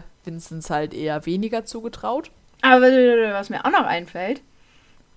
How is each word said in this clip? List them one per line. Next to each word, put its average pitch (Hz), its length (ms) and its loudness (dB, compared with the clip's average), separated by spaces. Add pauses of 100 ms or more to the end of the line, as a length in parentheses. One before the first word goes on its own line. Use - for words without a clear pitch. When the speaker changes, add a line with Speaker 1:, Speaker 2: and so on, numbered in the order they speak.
(260)
Speaker 1:
Vinzenz 165 440 -10
halt 151 240 -6
eher 151 320 -6
weniger 214 400 -4
zugetraut. 233 640 -8 (300)
Speaker 2:
Aber 262 200 6 (520)
was 202 160 -6
mir - 160 -6
auch 330 60 -2
noch 349 140 2
einfällt, 180 560 -6 (760)